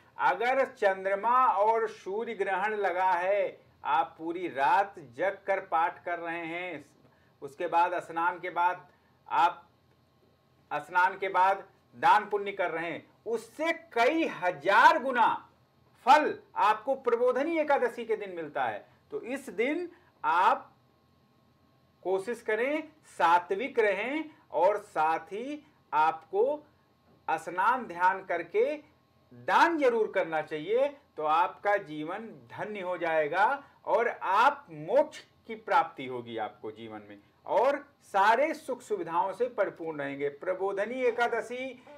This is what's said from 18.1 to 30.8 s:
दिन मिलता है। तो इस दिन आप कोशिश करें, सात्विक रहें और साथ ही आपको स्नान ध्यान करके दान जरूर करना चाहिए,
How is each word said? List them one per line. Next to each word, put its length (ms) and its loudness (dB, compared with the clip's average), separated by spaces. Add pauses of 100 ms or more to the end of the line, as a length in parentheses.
दिन 160 -10
मिलता 340 -6
है। 220 -6 (240)
तो 100 -8
इस 280 -8
दिन 400 -4 (340)
आप 500 2 (1300)
कोशिश 380 -4
करें, 480 -4 (280)
सात्विक 600 0
रहें 500 -2 (220)
और 260 2
साथ 420 -2
ही 460 -12 (280)
आपको 720 0 (600)
स्नान 580 0
ध्यान 400 0
करके 520 0 (560)
दान 440 4
जरूर 380 2
करना 260 0
चाहिए, 460 -2